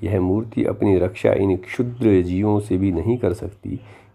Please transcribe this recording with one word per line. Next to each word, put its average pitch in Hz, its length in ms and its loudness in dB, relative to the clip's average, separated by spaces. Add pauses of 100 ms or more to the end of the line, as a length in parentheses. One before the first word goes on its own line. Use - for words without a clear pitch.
यह 98 160 0
मूर्ति 104 440 0
अपनी 98 340 2
रक्षा 90 340 2
इन 98 240 2
क्षुद्र 113 640 0
जीवों 101 380 0
से 98 160 -2
भी 95 160 0
नहीं 110 260 0
कर 92 140 0
सकती। - 480 -10 (340)